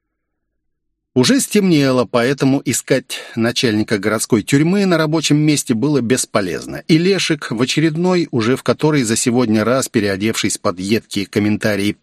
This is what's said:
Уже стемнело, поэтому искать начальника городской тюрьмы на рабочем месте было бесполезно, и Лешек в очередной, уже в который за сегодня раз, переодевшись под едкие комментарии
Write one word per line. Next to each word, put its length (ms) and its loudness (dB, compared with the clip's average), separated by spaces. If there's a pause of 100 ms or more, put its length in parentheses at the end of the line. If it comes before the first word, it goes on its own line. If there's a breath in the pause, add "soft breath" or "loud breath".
(1160)
Уже 220 4
стемнело, 640 2
поэтому 580 0
искать 580 -2 (140 loud breath)
начальника 640 0
городской 460 0
тюрьмы 420 2
на 140 2
рабочем 380 0
месте 360 0
было 260 0
бесполезно, 880 -4
и 120 6
Лешек 500 -2
в 100 -4
очередной, 680 0
уже 260 0
в 60 -12
который 400 0
за 140 0
сегодня 480 0
раз, 260 0
переодевшись 720 -2
под 200 -4
едкие 460 -2
комментарии 760 -2